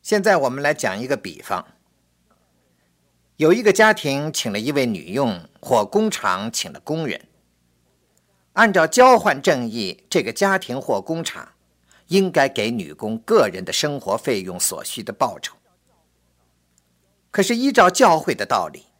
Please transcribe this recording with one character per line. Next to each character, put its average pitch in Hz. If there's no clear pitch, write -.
现 208
在 196
我 135
们 135
来 147
讲 104
一 123
个 135
比 -
方。 92
有 156
一 226
个 208
家 214
庭 147
请 -
了 98
一 127
位 139
女 90
佣， 104
或 110
工 214
厂 101
请 -
了 -
工 156
人。 -
按 214
照 165
交 247
换 147
正 127
义， 104
这 165
个 113
家 196
庭 131
或 110
工 165
厂 -
应 190
该 143
给 110
女 95
工 110
个 113
人 92
的 90
生 147
活 98
费 110
用 90
所 -
需 -
的 113
报 110
酬。 -
可 202
是 233
依 262
照 185
教 180
会 127
的 101
道 90
理 -